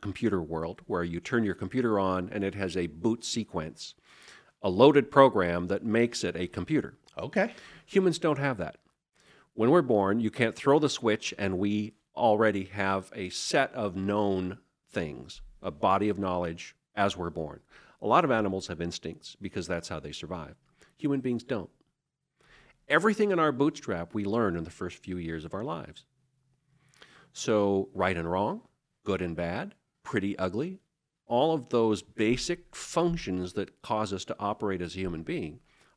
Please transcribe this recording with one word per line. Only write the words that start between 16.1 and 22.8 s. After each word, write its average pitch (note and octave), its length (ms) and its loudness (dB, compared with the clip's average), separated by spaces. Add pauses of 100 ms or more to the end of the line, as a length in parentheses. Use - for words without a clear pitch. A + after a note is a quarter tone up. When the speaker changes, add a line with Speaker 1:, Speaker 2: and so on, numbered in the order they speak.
Speaker 1:
of F#2+ 80 -2
knowledge F2 580 -4 (180)
as G2+ 220 2
we're F2 140 -6
born. D#2 300 -8 (420)
A - 40 -4
lot C#3 200 4
of C#3 40 2
animals G2+ 360 0
have E2 160 -8
instincts - 580 -10
because F#2 260 -8
that's E2+ 220 -6
how D#2+ 120 -8
they D2 120 -12
survive. D#2+ 440 -12 (420)
Human C#3 220 -2
beings B2 240 -2
don't. G2+ 260 -6 (1200)